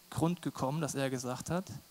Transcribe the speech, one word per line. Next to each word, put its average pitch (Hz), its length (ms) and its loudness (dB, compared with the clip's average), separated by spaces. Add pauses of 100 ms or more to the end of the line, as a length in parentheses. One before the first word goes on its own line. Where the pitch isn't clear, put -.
Grund 170 320 2
gekommen, 143 400 0
dass 147 120 0
er 135 160 2
gesagt 127 400 -2
hat 180 220 -2 (200)